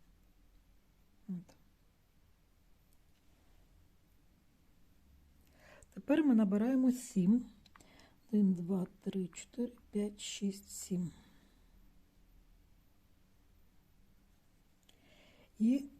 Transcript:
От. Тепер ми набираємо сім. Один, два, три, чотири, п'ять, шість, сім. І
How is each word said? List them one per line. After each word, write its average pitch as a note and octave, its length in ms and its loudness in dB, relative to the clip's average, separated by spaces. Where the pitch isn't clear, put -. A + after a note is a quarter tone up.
От. F3+ 260 -12
Тепер D4+ 300 2
ми C4 100 6
набираємо A3+ 580 4
сім. G#3+ 540 2
Один, G3+ 220 4
два, F3+ 320 -2
три, F#3+ 260 -6
чотири, - 460 -10
п'ять, G#3 300 -6
шість, - 500 -8
сім. F3 400 -6
І B3+ 260 2